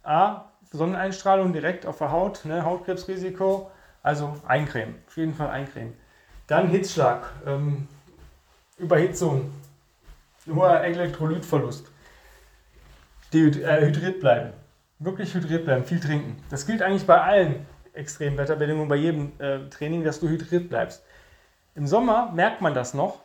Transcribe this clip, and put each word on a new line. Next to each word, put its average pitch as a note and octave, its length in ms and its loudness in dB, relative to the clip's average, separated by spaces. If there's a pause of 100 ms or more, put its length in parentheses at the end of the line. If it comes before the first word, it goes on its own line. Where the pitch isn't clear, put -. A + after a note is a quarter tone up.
A, F#3 440 2 (260)
Sonneneinstrahlung F#3 800 0
direkt E3+ 320 -4
auf D#3+ 140 -8
der C#3+ 140 -2
Haut, F#3 320 -2
ne? D#3+ 200 -4
Hautkrebsrisiko, F#3 1040 -4 (320)
also D3 320 -2 (120)
eincremen, B2 480 -2 (120)
auf - 100 -16
jeden D#3+ 180 -2
Fall D3 140 -4
eincremen. A#2+ 460 -10 (520)
Dann D#3+ 220 2
Hitzschlag, D#3+ 640 0 (140)
ähm, C#3 440 -2 (880)
Überhitzung, E3 760 2 (960)
hoher E3+ 340 4
Elektrolytverlust, D#3+ 1040 -2 (1500)
die, D3+ 300 6
äh, D3+ 240 4
hydriert F#3 340 -2
bleiben, C3+ 320 2 (460)
wirklich F#3+ 360 -6
hydriert E3 320 -2
bleiben, C3 180 2
viel E3+ 160 -2
trinken. C#3+ 480 -4
Das - 180 -8
gilt G#3+ 160 -2
eigentlich F#3+ 240 0
bei E3 140 10
allen E3+ 460 4 (260)
Extremwetterbedingungen, D3 960 -2
bei C#3+ 60 2
jedem, D3 460 0
äh, C#3 280 -4
Training, E3 360 -6
dass D3 160 -2
du E3+ 80 -2
hydriert E3 400 -2
bleibst. - 340 -6 (720)
Im D3 140 -4
Sommer A3+ 440 2
merkt E3+ 280 0
man E3 120 2
das B2 220 -4
noch D#3+ 300 -2